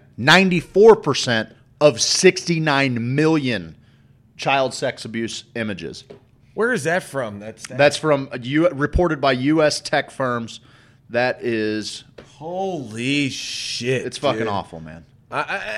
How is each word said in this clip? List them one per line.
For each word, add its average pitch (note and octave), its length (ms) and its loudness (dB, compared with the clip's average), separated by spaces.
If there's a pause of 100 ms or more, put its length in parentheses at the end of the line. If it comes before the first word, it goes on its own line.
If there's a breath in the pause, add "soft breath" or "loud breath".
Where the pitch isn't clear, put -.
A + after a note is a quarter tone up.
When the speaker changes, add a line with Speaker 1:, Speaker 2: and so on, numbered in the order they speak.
(180)
Speaker 1:
Ninety-four F3+ 800 6
percent B2 580 0 (260)
of C#3+ 200 6
sixty-nine C#3 1120 2
million C3 640 0 (600 soft breath)
child C3+ 380 -2
sex - 300 -6
abuse A2+ 400 -8 (100)
images. G2 500 -8 (500)
Speaker 2:
Where A3+ 180 -2
is E3+ 120 -2
that E3+ 180 0
from, A2 380 -8
that A2 200 -16
stat? B2+ 180 -14
Speaker 1:
That's C#3+ 200 6
from, C#3 340 0
uh, B2+ 80 -8
U-, D3 300 2
reported D3 500 0
by C3+ 120 2
U C#3+ 300 2
S D3+ 180 2
tech - 300 -2
firms. A#2+ 500 -6 (500 soft breath)
That B2 320 -2
is G#2+ 640 -4 (300)
Speaker 2:
Holy C#3+ 960 -4
shit, - 760 -6
Speaker 1:
It's - 120 -10
fucking B2+ 220 0
Speaker 2:
dude. A2+ 80 -2
Speaker 1:
awful, F2 320 -6
man. D#2+ 240 -18 (260)
Speaker 2:
I, C3 100 -4
I, D3+ 160 -4 (220)